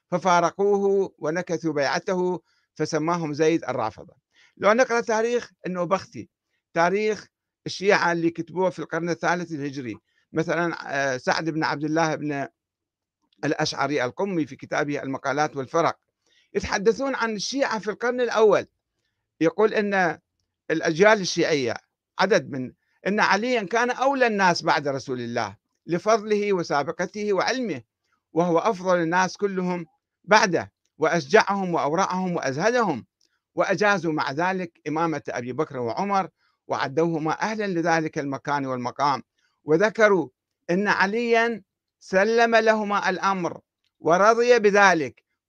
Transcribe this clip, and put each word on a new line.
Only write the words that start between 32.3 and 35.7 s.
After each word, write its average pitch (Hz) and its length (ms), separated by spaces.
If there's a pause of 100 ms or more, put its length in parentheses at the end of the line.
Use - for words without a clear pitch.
وأزهدهم، 160 720 (480)
وأجازوا 170 580
مع 143 200
ذلك 180 560
إمامة 156 400
أبي 120 240
بكر 135 260